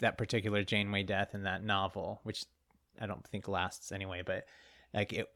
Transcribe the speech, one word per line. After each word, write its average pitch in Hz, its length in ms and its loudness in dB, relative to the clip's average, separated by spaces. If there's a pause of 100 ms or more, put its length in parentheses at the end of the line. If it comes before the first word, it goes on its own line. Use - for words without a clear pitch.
that 113 180 4
particular 104 460 2
Janeway 101 400 2
death 98 300 0
in 101 100 -4
that 95 180 -2
novel, 98 640 0
which 110 200 -6 (560)
I 113 60 -4
don't 98 220 -6
think 101 180 -6
lasts 92 460 -2
anyway, 95 320 -6
but, 95 220 -2 (460)
like, 104 200 0
it, 113 240 -2